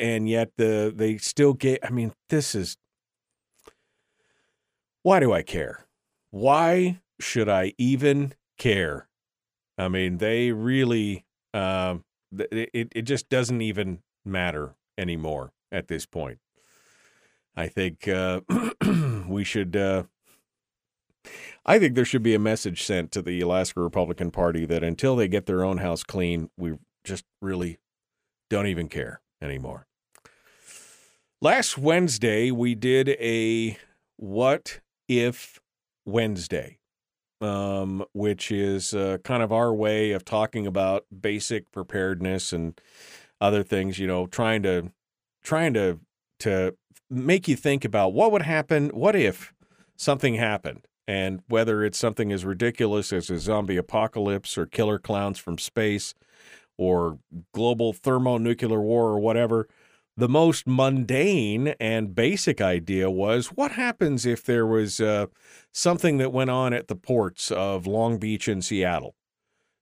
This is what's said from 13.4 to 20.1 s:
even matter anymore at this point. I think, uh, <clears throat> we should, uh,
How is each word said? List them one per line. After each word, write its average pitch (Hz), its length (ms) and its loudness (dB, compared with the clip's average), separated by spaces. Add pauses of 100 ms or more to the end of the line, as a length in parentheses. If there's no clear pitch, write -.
even 98 380 -4 (260)
matter 87 520 -4 (200)
anymore 78 560 -6 (180)
at 95 180 -6
this - 180 -8
point. 65 320 -10 (1160)
I 82 140 -6
think, 92 400 -6
uh, 92 400 -2
<clears throat> 170 800 0
we 98 160 -4
should, 95 320 -4
uh, 95 280 0 (1600)